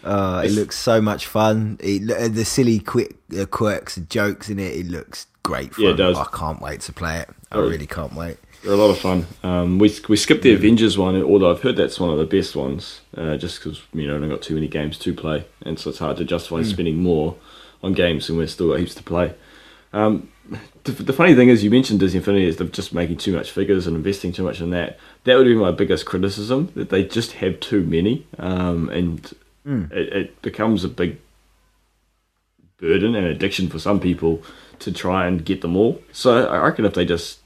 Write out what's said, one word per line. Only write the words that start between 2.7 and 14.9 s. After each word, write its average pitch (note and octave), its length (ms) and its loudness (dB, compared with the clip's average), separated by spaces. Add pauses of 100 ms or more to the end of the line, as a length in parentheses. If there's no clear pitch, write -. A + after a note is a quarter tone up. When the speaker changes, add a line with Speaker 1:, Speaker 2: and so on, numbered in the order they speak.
Speaker 1:
quick, - 380 -4 (220)
uh, G2 80 -2
quirks - 500 -4
and E2+ 120 -10
jokes G#2 400 -2
in G2+ 100 -4
it, F2+ 160 -6
it F2+ 120 -6
looks - 400 -12 (160)
great C2+ 320 -6
fun. G#2+ 100 2
Speaker 2:
Yeah, F#2+ 80 8
it - 40 2
does. F2+ 200 2
Speaker 1:
I C#2+ 160 -2
can't D#2 300 -6
wait C#2+ 200 -10
to - 100 -14
play E2 260 -6
it. - 100 -10 (240)
I - 60 -4
Speaker 2:
There D#2 100 2
Speaker 1:
really D2+ 180 -4
can't - 280 -8
wait. E2 240 -10 (260)
Speaker 2:
They're G2 80 0
a G2+ 40 4
lot G#2 140 6
of F#2+ 80 2
fun. F#2 280 0 (180)
Um, F2+ 340 0
we, G#2 160 6 (140)
we G#2+ 80 4
skipped - 260 2
the B2+ 100 8
Speaker 1:
Mm. G#2 40 8
Speaker 2:
Avengers G#2+ 420 4
one, F#2 240 2
although F#2 280 6
I've F2 120 0
heard A#2+ 140 0
that's - 240 -2
one F2 100 0
of D2+ 80 0
the D#2+ 60 2
best F#2 320 -2
ones, C#2 440 -8 (160)
uh, D#2 200 -4
just E2+ 240 -10
'cause, D#2 220 -12 (100)
you D#2 160 -6
know, D2 80 -4
I - 20 -4
don't D#2 120 -4
got - 120 -6
too D#2+ 120 -6
many D#2 140 -2
games D#2 300 -6